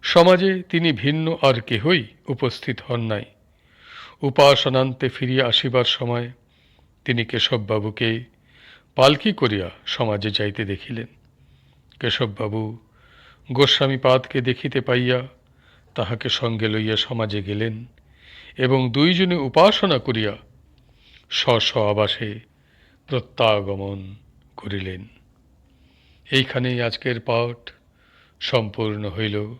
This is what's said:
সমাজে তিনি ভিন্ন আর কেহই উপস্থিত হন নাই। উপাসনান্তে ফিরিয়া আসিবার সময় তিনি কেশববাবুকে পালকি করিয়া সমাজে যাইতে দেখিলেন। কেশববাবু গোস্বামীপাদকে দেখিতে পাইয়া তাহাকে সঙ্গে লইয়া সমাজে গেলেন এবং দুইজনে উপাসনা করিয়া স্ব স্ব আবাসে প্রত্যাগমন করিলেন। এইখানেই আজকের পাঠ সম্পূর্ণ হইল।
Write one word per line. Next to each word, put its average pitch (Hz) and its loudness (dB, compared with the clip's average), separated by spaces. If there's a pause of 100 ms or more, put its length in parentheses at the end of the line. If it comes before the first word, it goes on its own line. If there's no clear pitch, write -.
সমাজে 185 6
তিনি 165 0
ভিন্ন 151 -2
আর 131 4
কেহই 123 0 (240)
উপস্থিত 127 -4
হন 120 -2
নাই। 110 -4 (960)
উপাসনান্তে 135 4
ফিরিয়া 127 0
আসিবার 123 2
সময় 120 -4 (720)
তিনি 120 0
কেশববাবুকে 110 -2 (720)
পালকি 147 4
করিয়া 104 -2 (160)
সমাজে 107 -2
যাইতে 104 -4
দেখিলেন। 113 -8 (920)
কেশববাবু 110 -4 (760)
গোস্বামীপাদকে 131 2
দেখিতে 127 -2
পাইয়া 123 0 (680)
তাহাকে 117 -4
সঙ্গে 113 -2
লইয়া 107 -2
সমাজে 107 -4
গেলেন 110 -6 (720)
এবং 131 2
দুইজনে 175 2
উপাসনা 170 4
করিয়া 110 -2 (920)
স্ব 117 2
স্ব 110 0
আবাসে 104 -2 (680)
প্রত্যাগমন 98 -2 (420)
করিলেন। 95 -10 (1200)
এইখানেই 127 0
আজকের 117 -4
পাঠ 120 -4 (680)
সম্পূর্ণ 107 -2
হইল। 104 -4